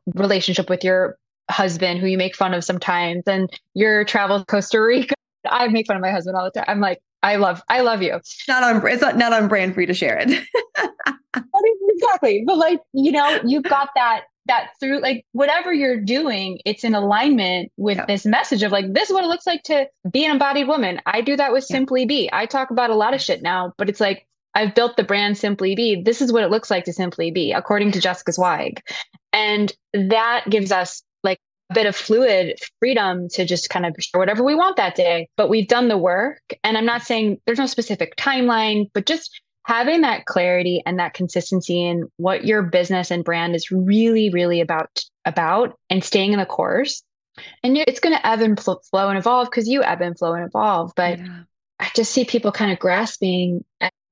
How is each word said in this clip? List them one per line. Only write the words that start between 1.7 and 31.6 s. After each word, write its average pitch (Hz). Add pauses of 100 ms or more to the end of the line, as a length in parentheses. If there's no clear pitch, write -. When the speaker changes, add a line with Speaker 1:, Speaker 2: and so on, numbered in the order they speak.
Speaker 1:
who 190
you 190
make 185
fun 185
of 175
sometimes, 175
and 190 (240)
your 214
travel 202
to 196
Costa 208
Rica. 247 (160)
<laughs> -
I 247
make 220
fun 202
of 185
my 185
husband 185
all 185
the 190
time. -
I'm 202
like, 185 (220)
"I 202
love, 196
I 254
love 226
you." 175 (280)
Speaker 2:
Not 254
on, 226
it's 240
not, 254
not 233
on 214
brand 190
for 190
you 180
to 180
share 135
it. - (340)
<laughs> - (1120)
Speaker 1:
Exactly. 262
But, 349
like, 330 (120)
you 269
know, 294
you've 262
got 277
that, 233 (240)
that - (100)
through, 277
like, 262
whatever 311
you're 269
doing, 208
it's 208
in 226
alignment 202
with 202
Speaker 2:
Yep. -
Speaker 1:
this 196
message 220
of, 202
like, 196
"This 370
is 381
what 381
it 330
looks 339
like 339
to 277 (220)
be 277
an 311
embodied 277
woman." 220
I 220
do 277
that 277
with 269
Speaker 2:
Yeah. 277
Speaker 1:
Simply 262
Be. 254
I 214
talk 262
about 240
a 220
lot 214
of 262
shit 180
now, 180
but 196
it's 208
like, 196 (280)
I've 208
built 240
the -
brand 202
Simply 196
Be. 214
This 233
is 247
what 226
it 180
looks 220
like 180
to 175
simply 170
be, 165
according 202
to 190
Jessica 180
Zweig. 175 (520)
And 208 (200)
that 220
gives 196
us, 185 (220)
like, 190 (300)